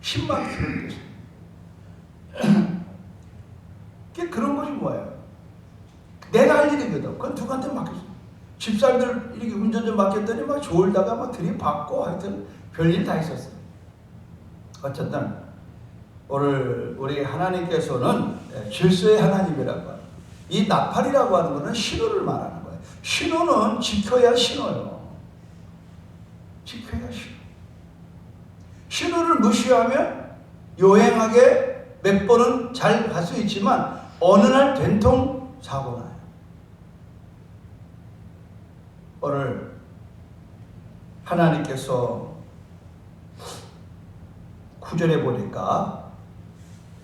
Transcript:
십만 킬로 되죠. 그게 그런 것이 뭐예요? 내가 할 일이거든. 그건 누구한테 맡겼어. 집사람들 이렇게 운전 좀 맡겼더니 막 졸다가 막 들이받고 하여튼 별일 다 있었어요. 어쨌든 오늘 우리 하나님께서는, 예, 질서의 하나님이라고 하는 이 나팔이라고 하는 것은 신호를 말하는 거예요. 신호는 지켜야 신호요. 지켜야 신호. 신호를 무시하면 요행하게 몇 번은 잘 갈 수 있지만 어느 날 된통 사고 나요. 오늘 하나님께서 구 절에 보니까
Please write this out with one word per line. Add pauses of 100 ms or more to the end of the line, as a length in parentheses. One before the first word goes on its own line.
십만
킬로
되죠. (3250)
그게
그런
것이
뭐예요? (1200)
내가
할
일이거든.
그건
누구한테
맡겼어. (580)
집사람들
이렇게
운전
좀
맡겼더니
막
졸다가
막
들이받고
하여튼 (280)
별일
다
있었어요. (1300)
어쨌든 (920)
오늘
우리
하나님께서는, (180)
예,
질서의
하나님이라고
하는 (500)
이
나팔이라고
하는
것은
신호를
말하는
거예요. (220)
신호는
지켜야
신호요. (1600)
지켜야
신호. (1600)
신호를
무시하면 (480)
요행하게
몇
번은
잘
갈
수
있지만 (180)
어느
날
된통
사고
나요. (3000)
오늘 (1500)
하나님께서 (2500)
구
절에
보니까 (1000)